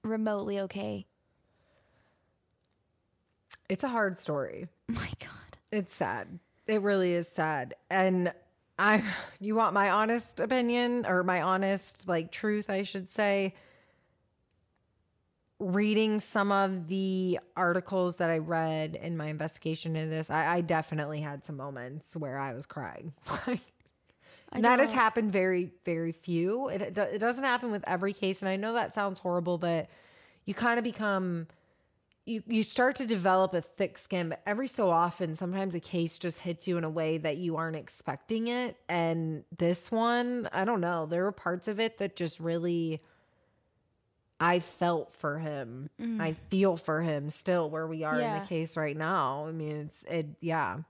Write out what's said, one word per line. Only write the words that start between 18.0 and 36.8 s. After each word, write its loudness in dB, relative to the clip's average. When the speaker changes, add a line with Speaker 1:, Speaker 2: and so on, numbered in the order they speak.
Speaker 2:
that 2
I 2
read -2
in -6
my -4
investigation -4
into -2
this, -4
I, 2
I 4
definitely 0
had -8
some -8
moments -10
where -4
I -4
was -10
crying. -10
<laughs> -6
Like, -2
Speaker 1:
I -2
Speaker 2:
that 6
has 6
Speaker 1:
don't 0
Speaker 2:
happened 4
very, 2
very -2
few. 0
It, -2
it -6
do-, 0
it 0
doesn't 0
happen 0
with -4
every 0
case, -2
and 0
I 2
know -2
that 0
sounds -2
horrible, 0
but 0
you -6
kinda 2
become, -2
you, -4
you 2
start 2
to -4
develop 4
a 2
thick -4
skin, -2
but -6
every -2
so 2
often, 2
sometimes -2
a -2
case -2
just -4
hits -6
you 2
in 0